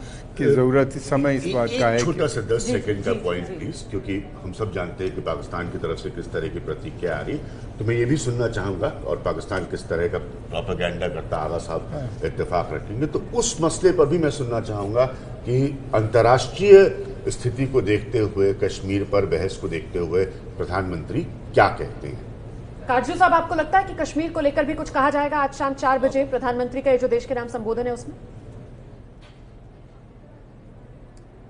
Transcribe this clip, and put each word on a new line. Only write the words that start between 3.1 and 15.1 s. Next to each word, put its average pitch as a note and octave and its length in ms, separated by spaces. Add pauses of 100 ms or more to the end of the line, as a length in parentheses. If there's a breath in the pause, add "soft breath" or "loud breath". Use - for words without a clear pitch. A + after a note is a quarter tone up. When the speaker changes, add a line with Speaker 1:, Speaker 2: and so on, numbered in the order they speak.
Speaker 3:
जी, - 60
Speaker 2:
point F2 280
Speaker 3:
जी। - 80
Speaker 2:
please, - 340
क्योंकि G2 400 (140)
हम F#2 100
सब G2 200
जानते F2 300
हैं F2+ 120
कि - 60
पाकिस्तान E2+ 500
की F#2 60
तरफ E2 200
से - 120
किस E2 220
तरह D#2+ 160
की E2+ 120
प्रतिक्रिया D#2 580
आ D2 40
रही F#2+ 160
है। - 60 (360 loud breath)
तो A2 60
मैं A#2 100
ये A#2+ 100
भी C#3+ 120
सुनना B2 300
चाहूंगा, G2 400
और C2+ 300
पाकिस्तान F2 480
किस - 220
तरह E2+ 200
का E2+ 100
प्रोपेगेंडा F2 920
करता, E2 300
आगा D#2 200
साहब E2 340
Speaker 1:
हाँ। C3 340
Speaker 2:
इत्तेफाक D#2+ 480
रखेंगे, G#2 320
तो - 180 (120)
उस - 260
मसले E3 300
पर E3 140
भी D3 120
मैं D#3 140
सुनना A#2 300
चाहूंगा G#2 440 (400 loud breath)